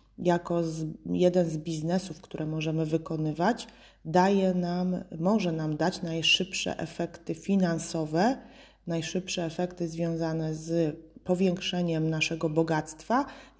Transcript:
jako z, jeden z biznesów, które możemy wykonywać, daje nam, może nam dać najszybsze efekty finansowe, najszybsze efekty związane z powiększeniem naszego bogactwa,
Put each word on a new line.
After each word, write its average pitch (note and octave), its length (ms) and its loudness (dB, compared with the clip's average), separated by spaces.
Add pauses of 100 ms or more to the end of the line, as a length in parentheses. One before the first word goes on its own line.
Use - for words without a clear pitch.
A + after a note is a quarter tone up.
(180)
jako E3+ 460 2
z, D#3+ 220 -4 (200)
jeden F3 440 4
z D#3 80 -2
biznesów, D#3+ 640 -2
które - 260 -8
możemy D#3+ 400 0
wykonywać, D#3+ 800 0 (380)
daje F#3 500 4
nam, F3+ 420 -2 (220)
może F3+ 340 2
nam D#3 240 -2
dać E3 260 0
najszybsze - 760 0
efekty E3+ 560 -6
finansowe, E3+ 1040 0 (480)
najszybsze F3 580 -4
efekty F3 440 -4
związane D#3+ 680 -2
z D#3+ 420 0 (280)
powiększeniem F3 840 2
naszego D#3+ 380 0
bogactwa, E3 800 0 (340)